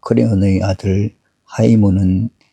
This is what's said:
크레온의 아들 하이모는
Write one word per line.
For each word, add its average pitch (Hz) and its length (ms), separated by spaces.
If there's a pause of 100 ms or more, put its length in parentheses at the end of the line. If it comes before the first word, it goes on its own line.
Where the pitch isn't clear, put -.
크레온의 101 640
아들 98 500 (300)
하이모는 101 840 (240)